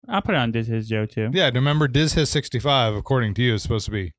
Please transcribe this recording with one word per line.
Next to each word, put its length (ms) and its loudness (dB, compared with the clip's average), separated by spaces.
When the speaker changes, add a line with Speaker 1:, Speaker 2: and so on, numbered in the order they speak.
Speaker 1:
I'll 140 -2
put 140 -2
it 40 2
on 120 0
Diz 160 -2
His 220 -2
Joe 160 0
too. 280 -4
Speaker 2:
Yeah, 200 2
remember 340 2
Diz 260 2
His 160 2
sixty-five, 640 0
according 400 0
to 80 0
you, 120 4
is 80 -2
supposed 220 -2
to 60 -10
be 280 -6